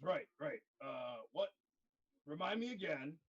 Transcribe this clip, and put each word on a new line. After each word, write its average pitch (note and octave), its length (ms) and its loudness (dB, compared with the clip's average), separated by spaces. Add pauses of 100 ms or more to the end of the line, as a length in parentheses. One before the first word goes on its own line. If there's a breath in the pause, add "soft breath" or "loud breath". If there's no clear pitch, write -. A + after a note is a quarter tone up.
Right, - 260 2 (120)
right. - 220 0 (200)
Uh, B2 500 -4
what? F#3+ 180 2 (760)
Remind F3+ 340 2
me A#3+ 120 0
again. E3 460 -2 (100)